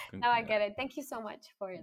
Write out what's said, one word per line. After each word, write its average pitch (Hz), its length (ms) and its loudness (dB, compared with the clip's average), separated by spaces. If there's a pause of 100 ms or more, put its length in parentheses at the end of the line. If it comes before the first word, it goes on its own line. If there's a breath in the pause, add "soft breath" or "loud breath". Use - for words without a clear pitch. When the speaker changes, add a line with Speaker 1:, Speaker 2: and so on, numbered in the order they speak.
(140 loud breath)
Speaker 1:
Now 156 180 4
I 240 80 6
Speaker 2:
Yeah. 226 120 -2
Speaker 1:
get 214 100 6
it. 208 160 2
Thank 269 200 -4
you 294 60 -4
so 240 180 -8
much - 240 -10 (140)
for 190 240 -6